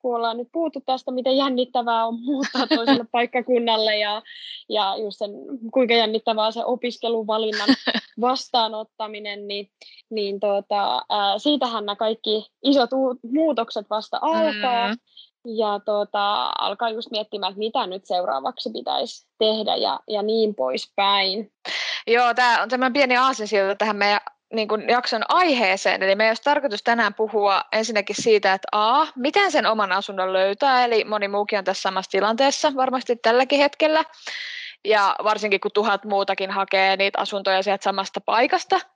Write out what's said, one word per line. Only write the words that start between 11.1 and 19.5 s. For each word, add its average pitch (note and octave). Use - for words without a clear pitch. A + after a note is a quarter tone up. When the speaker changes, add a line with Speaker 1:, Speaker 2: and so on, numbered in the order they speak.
Speaker 1:
siitähän A#3+
nämä G3+
kaikki A3
isot C4+
u-, C4
muutokset A#3
vasta G#3+
alkaa. D4
Speaker 2:
Mm. A3
Speaker 1:
Ja G#3+
tota, G#3
alkaa G3+
just A3+
miettimään, G#3
että F#3+
mitä A3+
nyt F#3
seuraavaksi F3+
pitäisi -
tehdä A3